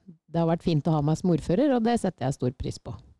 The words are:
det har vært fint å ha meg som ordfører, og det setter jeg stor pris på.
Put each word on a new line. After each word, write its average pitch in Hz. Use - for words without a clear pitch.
det 165
har 165
vært 170
fint 160
å 160
ha 147
meg 156
som 185
ordfører, 233
og 226
det 233
setter 160
jeg 135
stor 127
pris -
på. -